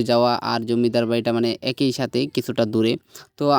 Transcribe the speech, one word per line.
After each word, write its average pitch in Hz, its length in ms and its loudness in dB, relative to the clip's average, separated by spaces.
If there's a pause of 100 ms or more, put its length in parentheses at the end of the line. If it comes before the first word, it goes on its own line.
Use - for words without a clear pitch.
যাওয়া 120 220 4 (200)
আর 117 80 0 (100)
জমিদার 117 400 2
বাড়িটা 117 280 0
মানে 117 120 0 (220)
একই 131 280 0
সাথে 123 200 -2 (160)
কিছুটা - 280 -2 (100)
দূরে। 113 200 2 (460)
তো 147 60 -2 (140)